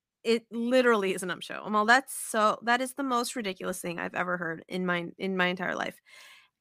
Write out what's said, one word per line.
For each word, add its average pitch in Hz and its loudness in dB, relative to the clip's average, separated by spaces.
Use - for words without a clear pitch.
it 226 0
literally 233 4
is 185 -6
an 240 -4
ump - -6
show. - -10
I'm 208 -4
all, 214 4
"That's 254 4
so, 214 2
that 240 2
is 254 -6
the 285 -6
most 240 0
ridiculous 185 -6
thing 170 -6
I've 180 -6
ever 180 -2
heard 165 -6
in 185 -2
my, 175 0
in 190 -2
my 180 4
entire 180 -2
life." - -6